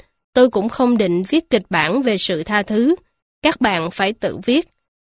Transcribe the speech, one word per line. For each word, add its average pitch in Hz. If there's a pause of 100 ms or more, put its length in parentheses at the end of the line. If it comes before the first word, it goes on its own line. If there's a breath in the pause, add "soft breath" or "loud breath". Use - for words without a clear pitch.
(340 soft breath)
Tôi 254
cũng 214
không 247
định 180
viết 320
kịch 220
bản 175
về 226
sự 170
tha 208
thứ. 233 (460)
Các 311
bạn 180
phải 202
tự -
viết. 277 (500)